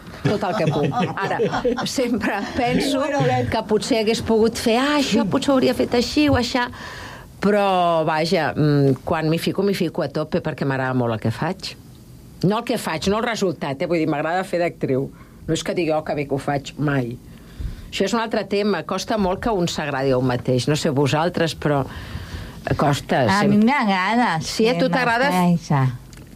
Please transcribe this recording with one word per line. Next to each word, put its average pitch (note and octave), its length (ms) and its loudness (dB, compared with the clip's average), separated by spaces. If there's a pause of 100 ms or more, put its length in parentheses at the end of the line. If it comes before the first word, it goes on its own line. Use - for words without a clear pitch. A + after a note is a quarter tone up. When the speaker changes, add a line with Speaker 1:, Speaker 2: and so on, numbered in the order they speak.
(240)
Speaker 1:
Tot G3 200 2
el F#3 120 0
que D#3 160 2
puc. D3 140 0 (200)
Speaker 2:
<laughs> - 120 -4
Speaker 1:
Ara, G#3 680 0
sempre A#3+ 480 0 (220)
penso B3+ 480 0 (480)
que A3+ 160 0
potser G#3+ 320 2
hagués A3 220 0
pogut A3+ 360 2
fer, A3+ 220 2
"Ah, D4 200 2
això A3+ 300 2
potser - 220 0
ho - 20 6
hauria B3+ 200 4
fet A#3+ 200 -2
així B3 360 2
o C#4 60 4
aixà." B3 340 0 (720)
Però, F#3 680 4
vaja, D#3+ 500 2
mm, C#3+ 380 4 (100)
quan D#3+ 260 0
m'hi E3 80 2
fico, E3 260 -2
m'hi G3 120 2
fico E3+ 260 -2
a D3 60 0
tope D#3 340 -2
perquè D3+ 240 -4
m'agrada C3 280 0
molt A#2+ 200 0
el A2 60 -4
que A2 120 -2
faig. - 440 -6 (680)
No G3+ 160 2
el G#3 40 -6
que A3+ 140 -2
faig, E3 320 -4
no G3+ 80 2
el A3+ 60 -2
resultat, F3+ 580 -2
eh? F3+ 40 -2
Vull E3+ 120 0
dir, D#3 100 2
m'agrada D#3 380 0
fer F3+ 140 -2
d'actriu. C#3 520 -2 (360)
No D#3+ 60 0
és D#3+ 100 -2
que G3+ 120 -4
digui, D#3+ 160 0
"Oh, D3+ 140 0
que D#3+ 100 -4
bé C#3+ 100 -2
que C#3+ 100 -6
ho - 20 0
faig", C#3+ 400 -4
mai. C3 400 0 (760)
Això - 140 0
és F#3+ 80 -4
un A3+ 80 0
altre A3+ 240 -2
tema. G3+ 380 0
Costa G3 340 -4
molt F#3+ 240 0
que A#3+ 80 0
un F3+ 180 0
s'agradi C#3 440 -2
a B2+ 60 4
un B2+ 80 0
mateix. B2 440 0
No D3+ 60 2
sé E3 140 0
vosaltres, D3+ 720 0
però D3 260 0 (920)
costa. D3 460 2 (160)
Speaker 3:
A - 40 2
Speaker 1:
Sem- G3+ 60 4
Speaker 3:
mi G#3 80 4
m'agrada G#3+ 840 2
Speaker 1:
Sí, - 280 0
a - 80 2
tu E3+ 80 2
Speaker 3:
ser E3+ 60 2
Speaker 1:
t'agrada? B3 380 2
Speaker 3:
mateixa. E3 680 2 (380)